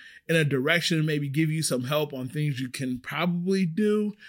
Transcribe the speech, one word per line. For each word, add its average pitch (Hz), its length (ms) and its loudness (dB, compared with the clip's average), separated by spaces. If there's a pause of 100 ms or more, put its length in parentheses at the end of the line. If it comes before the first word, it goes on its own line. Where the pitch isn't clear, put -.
(300)
in 165 80 4
a 156 80 4
direction, 156 600 2
maybe 147 220 0
give 151 220 2
you 156 120 0
some 127 220 0
help 147 300 0
on 127 160 -6
things 147 320 -2
you 127 80 -4
can 127 300 -4
probably 175 640 0
do. 208 480 0 (160)